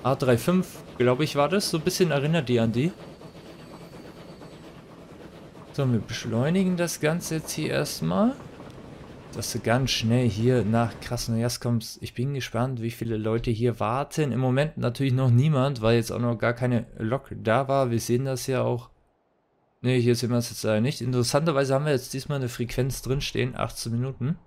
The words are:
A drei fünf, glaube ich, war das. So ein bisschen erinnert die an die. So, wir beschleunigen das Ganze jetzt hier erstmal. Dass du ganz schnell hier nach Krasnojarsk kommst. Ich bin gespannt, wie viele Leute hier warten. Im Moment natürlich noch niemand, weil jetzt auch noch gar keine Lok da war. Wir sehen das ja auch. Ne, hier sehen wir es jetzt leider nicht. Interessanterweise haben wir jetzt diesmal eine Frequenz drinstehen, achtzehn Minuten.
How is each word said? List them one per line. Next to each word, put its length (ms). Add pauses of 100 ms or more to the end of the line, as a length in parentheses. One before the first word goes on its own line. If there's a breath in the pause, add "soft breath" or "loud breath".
A 120
drei 220
fünf, 440 (160)
glaube 280
ich, 100
war 140
das. 200
So 100
ein 40
bisschen 280
erinnert 360
die 140
an 100
die. 220 (2750)
So, 180
wir 80
beschleunigen 800
das 240
Ganze 340
jetzt 160
hier 200
erstmal. 680 (960)
Dass 200
du 80
ganz 300
schnell 360
hier 380
nach 340
Krasnojarsk 640
kommst. 400
Ich 100
bin 200
gespannt, 480
wie 100
viele 240
Leute 340
hier 300
warten. 540
Im 80
Moment 360
natürlich 360
noch 160
niemand, 520
weil 140
jetzt 160
auch 80
noch 180
gar 140
keine 340 (120)
Lok 340 (100)
da 280
war. 220
Wir 100
sehen 240
das 220
ja 140
auch. 280 (920)
Ne, 140
hier 240
sehen 140
wir 60
es 120
jetzt 140
leider 180
nicht. 180
Interessanterweise 720
haben 120
wir 80
jetzt 200
diesmal 260
eine 100
Frequenz 540
drinstehen, 520
achtzehn 380
Minuten. 540